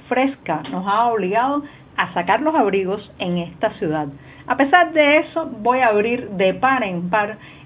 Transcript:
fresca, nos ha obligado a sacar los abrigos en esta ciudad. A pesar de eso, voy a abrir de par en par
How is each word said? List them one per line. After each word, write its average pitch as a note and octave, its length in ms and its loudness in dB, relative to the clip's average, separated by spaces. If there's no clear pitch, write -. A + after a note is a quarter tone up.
fresca, B3+ 640 -2
nos F#3 160 -6
ha G#3+ 220 2
obligado A#3 560 0
a F3+ 160 -2
sacar F#3+ 300 2
los D#4 100 0
abrigos G3 640 0
en F3 220 -2
esta E3+ 320 -4
ciudad. D#3 340 -4
A B3 100 -2
pesar E4 380 4
de D4+ 240 4
eso, D#4+ 300 -2
voy A#3+ 320 -2
a B3+ 80 4
abrir A3 420 0
de F#3+ 240 2
par C4 300 2
en F3+ 260 -4
par G#3+ 300 -2